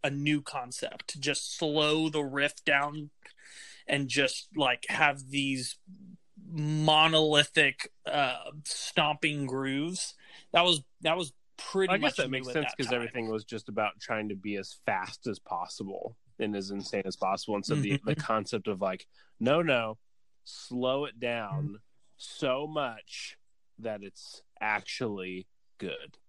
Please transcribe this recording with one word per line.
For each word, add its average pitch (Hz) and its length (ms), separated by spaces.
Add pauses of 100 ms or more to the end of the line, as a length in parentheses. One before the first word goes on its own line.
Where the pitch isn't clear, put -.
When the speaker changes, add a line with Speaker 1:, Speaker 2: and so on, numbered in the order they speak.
Speaker 1:
a 139 80
new 143 300
concept. - 760
Just 139 380
slow 156 520
the 151 140
riff 139 400
down 147 460 (760)
and 139 200
just, 131 480
like, 127 320
have 143 440
these 135 460 (680)
monolithic, 156 1400 (140)
uh, 127 460 (140)
stomping 147 840
grooves. 135 680 (400)
That 170 100
was, 170 200 (180)
that 160 160
was 160 160 (240)
pretty 190 340
Speaker 2:
I 196 60
guess 160 40
Speaker 1:
much - 140
Speaker 2:
that 160 120
Speaker 1:
new 127 40
Speaker 2:
makes 131 160
Speaker 1:
at 123 60
Speaker 2:
sense 123 140
Speaker 1:
that - 100
Speaker 2:
'cause 135 100
Speaker 1:
time. 123 80
Speaker 2:
everything 117 340
was 110 140
just - 240
about 104 320
trying 107 300
to 101 60
be 101 200
as 95 300
fast 95 420
as 104 100
possible 95 800 (240)
and 104 160
as 98 160
insane 98 340
as 92 120
possible. 98 380
And 101 100
so - 100
the, 139 300
the 107 100
Speaker 1:
Mm-hmm. - 60
Speaker 2:
concept 107 480
of, 95 100
like, 92 260 (360)
no, 139 200
no, 117 360 (480)
slow 127 580
it 117 160
down 117 640 (340)
so 139 500
much 139 720 (420)
that 110 240
it's - 380 (200)
actually 101 880 (300)
good. - 400 (100)